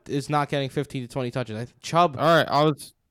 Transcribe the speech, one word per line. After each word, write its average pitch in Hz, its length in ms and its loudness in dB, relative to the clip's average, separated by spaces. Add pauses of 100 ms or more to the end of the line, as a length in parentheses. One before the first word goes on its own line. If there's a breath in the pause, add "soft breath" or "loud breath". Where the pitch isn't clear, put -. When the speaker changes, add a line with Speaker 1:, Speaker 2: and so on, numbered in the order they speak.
Speaker 1:
is 139 220 -4
not 147 200 0
getting 139 200 -2
fifteen 135 340 -6
to 117 80 -12
twenty 127 180 -6
touches. 117 280 -6
I, 120 100 -8 (140)
Chubb, 165 360 2
Speaker 2:
All 117 60 -2 (140)
right, 143 100 4
I 143 160 2
was 151 300 -2 (180)